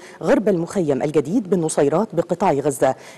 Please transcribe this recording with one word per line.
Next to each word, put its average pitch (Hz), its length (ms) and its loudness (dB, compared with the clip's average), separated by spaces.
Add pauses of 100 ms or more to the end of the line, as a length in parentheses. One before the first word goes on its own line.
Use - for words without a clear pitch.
(240)
غرب 220 260 2
المخيم 165 520 0
الجديد 156 480 -2
بالنصيرات 165 680 0
بقطاع 170 360 0
غزة، 139 440 0 (220)